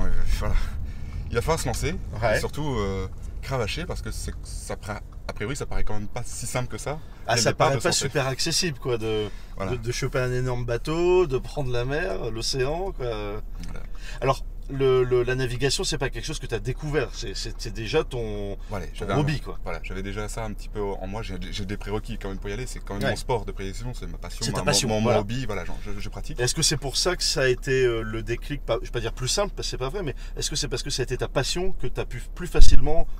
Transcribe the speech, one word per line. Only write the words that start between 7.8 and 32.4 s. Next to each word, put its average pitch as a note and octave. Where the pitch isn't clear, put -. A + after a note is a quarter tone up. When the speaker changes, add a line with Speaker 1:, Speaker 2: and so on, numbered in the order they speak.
Speaker 2:
pas F3
Speaker 1:
se -
lancer. C#3
Speaker 2:
super C3
accessible, D3
quoi, A#2+
de, G#2+
Speaker 1:
Voilà. F#2+
Speaker 2:
de, F#2+
de A2+
choper C3+
un B2+
énorme B2
bateau, E3+
de C3
prendre B2+
la A#2+
mer, D3
l'océan, C#3
quoi. G#2+
Speaker 1:
Voilà. -
Speaker 2:
Alors, C3
le, C3
le, B2
la B2+
navigation, C3
c'est D#3
pas C#3+
quelque -
chose D#3
que C3
t'as A2
découvert, B2+
c'est, G2+
c'est, -
c'est G#2
déjà A2+
ton, G#2
Speaker 1:
Voilà, F#2+
Speaker 2:
ton -
Speaker 1:
j'avais G2
un, -
Speaker 2:
hobby, D3
quoi. -
Speaker 1:
voilà, E2+
j'avais F#2
déjà G2+
ça A2+
un G#2
petit -
peu G#2+
en F#2+
moi, G#2+
j'ai, F#2+
j'ai G2+
des G2
prérequis G#2+
quand G2
même F#2+
pour G2+
y -
aller, A#2+
c'est -
quand -
même A2
Speaker 2:
Ouais. C3+
Speaker 1:
mon G3+
sport A#2+
de G2
prédilection, G2
c'est -
ma E2+
passion, -
Speaker 2:
C'est A2+
ta -
Speaker 1:
ma, -
Speaker 2:
passion, -
Speaker 1:
mon, G#2+
mon A2
Speaker 2:
voilà. A2+
Speaker 1:
hobby, A2+
voilà, G2
genre, -
je, G2+
je G2
pratique. -
Speaker 2:
Est-ce B2
que D#3
c'est D3
pour C3
ça -
que -
ça -
a C3
été, C3
euh, A#2
le A2
déclic, A2+
pas, A#2
je A#2
vais -
pas B2
dire A2
plus B2+
simple, G3+
parce -
que -
c'est B2
pas B2+
vrai, F#3+
mais C3
est-ce -
que D#3+
c'est -
parce A#2+
que C#3
ça C3
a -
été B2
ta A2+
passion D3
que -
t'as A2+
pu A#2
plus F3